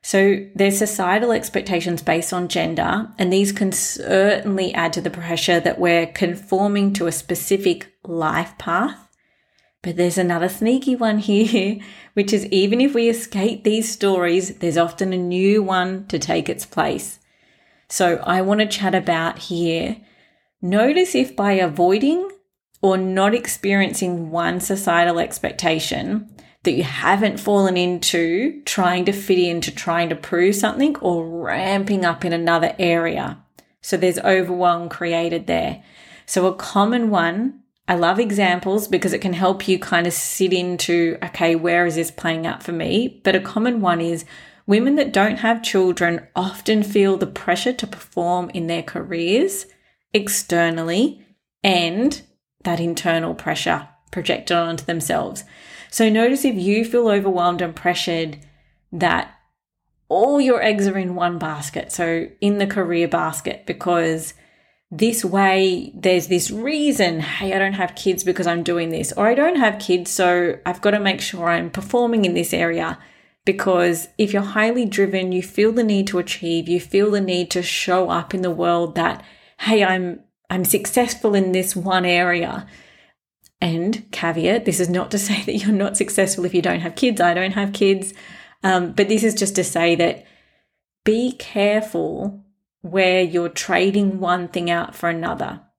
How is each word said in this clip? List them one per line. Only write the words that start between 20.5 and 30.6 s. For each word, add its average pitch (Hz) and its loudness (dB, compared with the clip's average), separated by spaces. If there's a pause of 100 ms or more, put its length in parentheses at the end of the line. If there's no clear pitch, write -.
Notice 262 2
if 254 0
by 202 2
avoiding 190 2 (500)
or 190 2
not 190 2
experiencing 190 -2
one 170 -2
societal 175 2
expectation, - -4 (360)
that 165 4
you 147 0
haven't 196 0
fallen 196 2
into 180 0
trying 185 0
to 202 2
fit 196 2
in, 170 0
to - -8
trying 170 -2
to 160 -2
prove 185 2
something 269 0